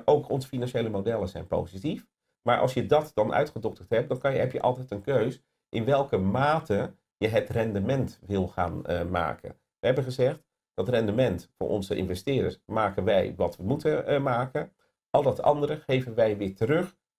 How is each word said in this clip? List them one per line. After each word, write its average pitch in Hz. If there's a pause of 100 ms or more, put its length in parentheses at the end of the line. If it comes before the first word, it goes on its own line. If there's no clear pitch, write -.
ook -
onze 131
financiële 120
modellen 101
zijn 87
positief. 92 (340)
Maar 117
als 127
je 117
dat 151
dan 107
uitgedokterd -
hebt, 117
dan 127
kan 135
je, 131
heb 127
je -
altijd 127
een 101
keus 131 (280)
in 113
welke 139
mate 131 (240)
je 104
het 110
rendement 113
wil 95
gaan, 87
eh, 85
maken. 85 (300)
We -
hebben 131
gezegd, 131 (340)
dat 98
rendement 113
voor 78
onze 98
investeerders 92
maken 104
wij 98
wat 87
we 90
moeten, 151
eh, 139
maken. 135 (360)
Al 143
dat 135
andere 147
geven 127
wij 110
weer 98
terug 156 (240)